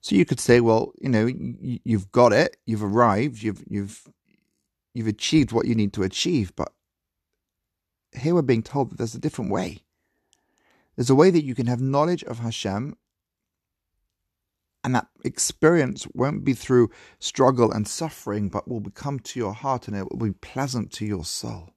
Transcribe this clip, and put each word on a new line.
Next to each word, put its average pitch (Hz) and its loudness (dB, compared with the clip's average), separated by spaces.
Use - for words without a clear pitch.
So - -2
you 185 6
could 139 0
say, 120 6
"Well, 113 2
you 139 -4
know, 110 2
y-, 123 -6
y-, 123 -8
you've 101 -2
got 123 6
it, 127 2
you've 107 -2
arrived, 110 2
you've, 107 -6
you've, 101 -8
you've 113 -4
achieved 110 2
what 113 0
you 120 0
need 104 0
to 101 -2
achieve," 101 -2
but - -6
here 151 0
we're 165 4
being 120 2
told 127 -4
that - -18
there's 113 -6
a 123 -12
different 117 -6
way. 104 -4
There's 127 -2
a 135 6
way 170 8
that 165 2
you 127 -8
can 123 -2
have 120 -2
knowledge 147 0
of 117 -10
Hashem, 113 -6
and 127 0
that - -2
experience - 0
won't 139 -4
be 139 0
through 120 4
struggle 127 2
and 110 -4
suffering, 104 -6
but - -6
will 117 -6
come 139 -8
to - -12
your 104 -4
heart 127 -6
and 107 -8
it 98 -6
will - -8
be 107 -2
pleasant 127 -6
to 110 -8
your 98 -4
soul. 92 -10